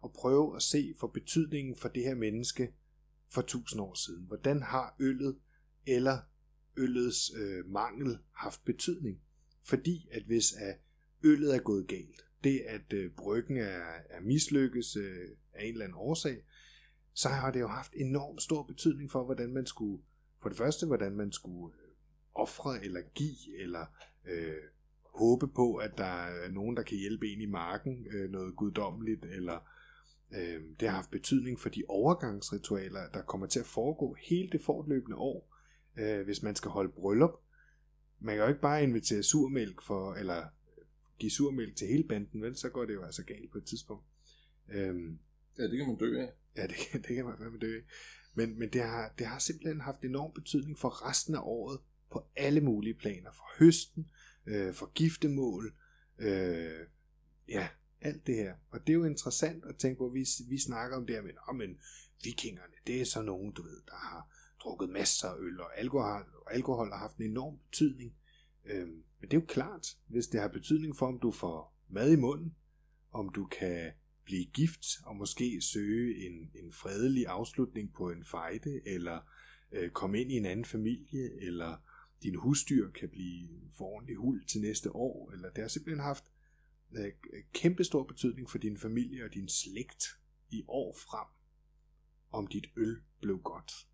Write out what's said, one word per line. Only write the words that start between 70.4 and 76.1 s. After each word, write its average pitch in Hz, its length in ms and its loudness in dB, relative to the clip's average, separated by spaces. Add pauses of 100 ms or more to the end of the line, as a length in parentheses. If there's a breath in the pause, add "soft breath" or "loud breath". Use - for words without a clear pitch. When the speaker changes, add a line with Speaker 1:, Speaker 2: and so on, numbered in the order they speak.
Speaker 1:
har 104 60 -2
betydning 156 500 0
for, 131 100 2
om 127 120 -4
du 120 120 2
får 82 440 -6 (140)
mad 113 220 6
i 165 40 12
munden, 151 400 2 (560)
om 98 240 -4
du 98 100 -2
kan 85 460 -4 (340)
blive 92 200 -2
gift, 160 400 0 (200)
og - 100 -12
måske 101 460 -2
søge 104 680 0